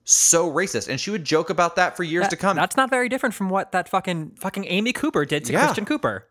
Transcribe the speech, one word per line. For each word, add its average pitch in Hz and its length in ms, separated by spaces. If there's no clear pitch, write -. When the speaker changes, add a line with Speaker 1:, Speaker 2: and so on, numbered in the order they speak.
Speaker 1:
so 165 460
racist. 147 380
And 131 120
she 196 100
would 202 140
joke 156 240
about 170 280
that 180 200
for 185 60
years 170 220
Speaker 2:
That, 190 60
Speaker 1:
to 175 60
come. 185 200
Speaker 2:
that's 160 200
not 262 140
very 247 180
different 247 260
from 190 140
what 190 240
that 180 160
fucking, 180 480
fucking 196 300
Amy 214 260
Cooper 262 320
did 147 220
to 120 60
Speaker 1:
Yeah. 208 140
Speaker 2:
Christian 208 200
Cooper. 117 440